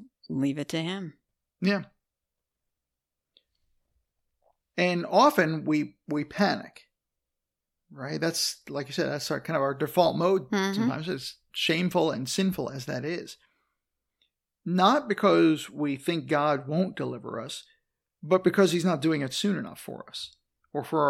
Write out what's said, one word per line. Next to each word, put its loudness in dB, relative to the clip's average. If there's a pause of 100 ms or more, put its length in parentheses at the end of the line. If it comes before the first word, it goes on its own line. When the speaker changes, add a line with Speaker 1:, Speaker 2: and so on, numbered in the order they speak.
(280)
Speaker 1:
leave -2
it -8
to -2
him. -8 (460)
Speaker 2:
Yeah. 0 (3000)
And 0
often 4
we, 0 (120)
we -2
panic, -2 (1040)
right? -8
That's, -2
like -6
you -14
said, 0
that's -6
our, -2
kind -4
of 0
our 0
default 2
mode 2
Speaker 1:
Mm-hmm. 0
Speaker 2:
sometimes, -2
as -8 (180)
shameful 0
and -4
sinful -2
as -12
that -6
is. -8 (1300)
Not 4
because 4
we -4
think -4
God 0
won't 0
deliver -6
us, -12 (580)
but 4
because 4
he's 2
not 2
doing 2
it -4
soon -2
enough -12
for -14
us -14 (360)
or -4
for 0